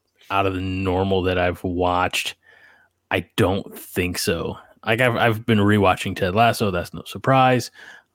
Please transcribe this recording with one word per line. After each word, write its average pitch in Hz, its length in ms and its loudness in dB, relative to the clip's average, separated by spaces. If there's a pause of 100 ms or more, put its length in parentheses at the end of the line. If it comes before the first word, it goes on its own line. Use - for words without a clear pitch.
(300)
out 98 160 0
of 95 80 0
the 92 60 -4
normal 95 640 -2
that 92 140 0
I've 90 280 0
watched. 90 720 -2 (720)
I 92 260 -2
don't 98 400 0
think 90 420 -6
so. 82 380 -4 (300)
Like, 113 140 0
I've, 120 160 2
I've 113 280 0
been 110 140 2
rewatching 101 560 2
Ted 92 220 -2
Lasso. 113 340 2
That's 87 240 -6
no - 120 -12
surprise. 127 680 2 (420)